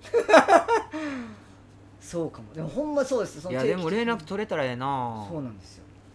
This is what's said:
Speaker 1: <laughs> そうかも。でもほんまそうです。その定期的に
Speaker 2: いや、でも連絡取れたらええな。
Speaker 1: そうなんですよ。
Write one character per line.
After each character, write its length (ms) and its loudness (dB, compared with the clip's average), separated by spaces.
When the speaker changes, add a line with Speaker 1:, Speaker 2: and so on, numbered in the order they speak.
Speaker 1:
<laughs> 1300 4
そ 220 -4
う 80 -4
か 100 -16
も。 120 -18
で 80 -10
も 60 -6
ほ 240 -2
ん 40 0
ま 100 4
そ 120 0
う 40 2
で 60 0
す。 120 -14
そ 120 -8
の 80 -2
定 20 0
期 0 -
的 20 0
に 40 4
Speaker 2:
い 40 4
や、 60 2
で 60 -4
も 60 0
連 160 0
絡 200 -2
取 140 -6
れ 80 -4
た 80 -4
ら 100 0
え 40 -2
え 60 -4
な。 540 -2
Speaker 1:
そ 80 -6
う 60 -6
な 60 -8
ん 80 -14
で 60 -18
す 140 -20
よ。 60 -20